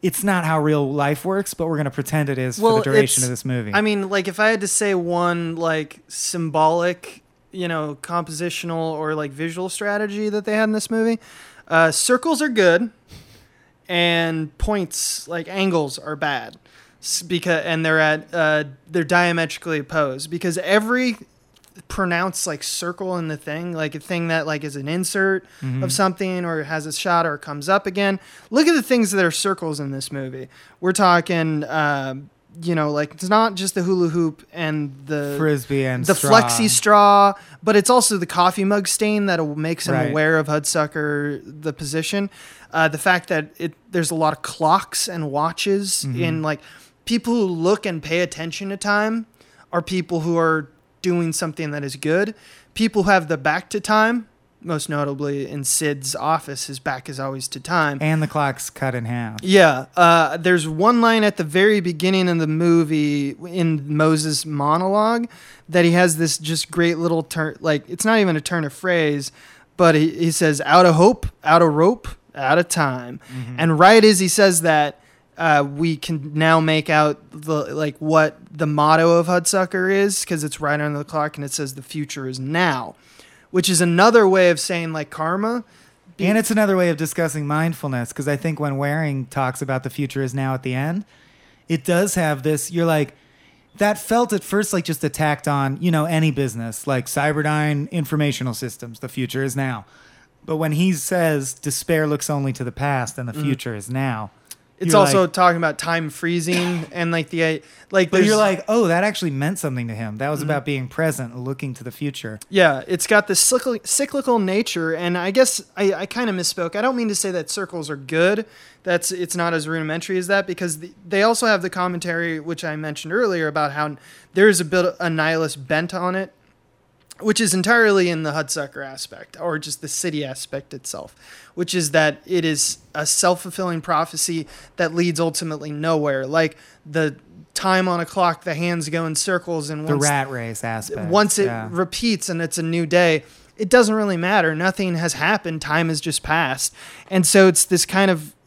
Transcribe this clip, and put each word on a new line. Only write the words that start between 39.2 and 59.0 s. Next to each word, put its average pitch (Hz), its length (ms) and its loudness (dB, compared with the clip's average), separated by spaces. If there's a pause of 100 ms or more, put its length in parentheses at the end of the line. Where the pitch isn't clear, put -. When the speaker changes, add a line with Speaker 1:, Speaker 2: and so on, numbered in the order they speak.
Speaker 2:
that 175 120 0 (160)
makes 160 320 -4
him 135 60 0
Speaker 1:
Right. 127 160 0
Speaker 2:
aware 156 300 2
of 147 80 -2
Hudsucker, 151 1000 -2
the 151 280 -10
position. 160 580 -4 (420)
Uh, 160 140 2
the 151 100 -2
fact 180 320 0
that 156 300 -2
it, 165 160 -6 (160)
there's 170 200 -2
a 175 40 -4
lot 156 180 0
of - 80 -10
clocks - 680 0
and 165 240 -6
watches 170 760 -2
Speaker 1:
Mm-hmm. 131 160 -4
Speaker 2:
in, 160 180 -2
like, 151 180 -2 (460)
people 233 300 -2
who 226 100 2
look 180 400 0
and 170 160 -6
pay 160 200 -2
attention 170 480 -6
to 196 80 -8
time 214 500 0 (440)
are 175 120 0
people 175 380 -4
who 165 160 0
are 160 320 0 (340)
doing 175 280 0
something 156 400 -6
that 147 120 -8
is 135 120 -8
good. 180 380 0 (400)
People 220 300 0
who 190 80 4
have 180 180 4
the 160 80 -2
back 151 320 -2
to 208 100 -4
time, 220 480 2 (340)
most 160 280 -6
notably 143 580 -4
in 143 160 -10
Sid's 139 520 -4
office, 151 520 -4
his 135 120 -12
back 131 280 -8
is 135 100 -12
always 135 320 -8
to 135 120 -12
time. 151 400 0
Speaker 1:
And 156 200 2
the 156 60 0
clock's 143 420 -2
cut 131 240 -4
in 120 120 -4